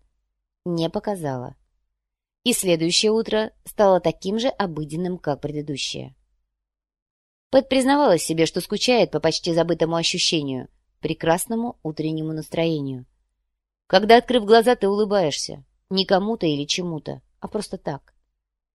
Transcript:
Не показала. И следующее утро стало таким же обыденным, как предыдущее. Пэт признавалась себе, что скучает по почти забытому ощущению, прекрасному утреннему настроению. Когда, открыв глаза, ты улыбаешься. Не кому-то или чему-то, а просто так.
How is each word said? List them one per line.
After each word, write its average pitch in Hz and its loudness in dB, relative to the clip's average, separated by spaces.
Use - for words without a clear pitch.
Не 165 -2
показала. 151 -6
И 254 4
следующее 175 2
утро 220 -2
стало 190 4
таким 185 -2
же 240 -2
обыденным, 170 -4
как 147 -4
предыдущее. 143 -8
Пэт 269 4
признавалась 262 4
себе, 160 2
что - -4
скучает 208 2
по 151 -2
почти 165 -2
забытому 165 0
ощущению, 151 -2
прекрасному 185 -2
утреннему 156 -4
настроению. 151 -4
Когда, 208 6
открыв 240 2
глаза, 226 6
ты 196 0
улыбаешься. 196 -2
Не 190 0
кому-то 202 0
или 143 0
чему-то, 151 -6
а - -12
просто 202 -8
так. - -12